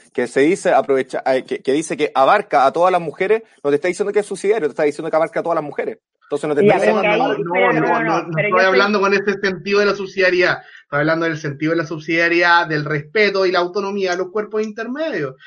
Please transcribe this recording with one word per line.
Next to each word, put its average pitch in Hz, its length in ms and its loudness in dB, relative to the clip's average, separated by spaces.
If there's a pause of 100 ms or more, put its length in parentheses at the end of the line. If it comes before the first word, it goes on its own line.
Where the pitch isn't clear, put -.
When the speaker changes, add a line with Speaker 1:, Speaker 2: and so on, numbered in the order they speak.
(140)
Speaker 1:
que 123 120 -2
se 135 140 0
dice 180 320 2
aprovecha, 135 540 0
eh, 131 180 0
que, 117 160 -6
que 135 120 -2
dice 160 220 -2
que 143 200 -2
abarca 147 500 2
a 135 80 4
todas 175 180 2
las 175 120 0
mujeres, 190 400 -2 (200)
no 143 60 -2
te 147 80 4
está 180 120 -2
diciendo 202 260 -4
que 208 60 2
es 202 60 -4
subsidiario, 196 400 -2
te 127 60 -4
está 156 120 -2
diciendo 156 260 -2
que 160 60 0
abarca 165 240 0
a - 20 -4
todas 165 140 -2
las 156 80 -2
mujeres. 139 340 -8 (240)
Entonces 147 260 -6
no 147 60 -2
te 143 120 4
Speaker 2:
Ya, - 100 6
Speaker 1:
está 202 100 0
Speaker 2:
pero 214 140 2
Speaker 1:
diciendo - 20 0
Speaker 2:
que 208 60 0
ahí, 208 100 2
Speaker 3:
No, 262 100 0
no, 196 240 -4
Speaker 2:
pero 185 200 2
Speaker 3:
no, - 80 0
Speaker 2:
no, - 80 0
no, - 140 0
Speaker 3:
no, 202 200 0
no 160 120 -12
Speaker 2:
pero 208 140 0
Speaker 3:
estoy - 20 -2
Speaker 2:
yo 185 60 2
estoy 185 100 4
Speaker 3:
hablando 202 340 2
con 196 140 2
ese 196 180 0 (100)
sentido 196 380 -2
de 208 60 2
la 196 80 0
subsidiariedad. 180 640 2 (240)
Estoy 143 180 -6
hablando 160 260 0
del 160 120 -2
sentido 151 340 -4
de 165 40 0
la 160 100 -2
subsidiariedad, 170 800 2
del 151 180 -2
respeto 190 640 0
y 180 60 0
la 180 80 2
autonomía 196 520 -2
de 175 60 -2
los 185 120 -6
cuerpos 214 320 -4
intermedios, 226 760 -6 (100)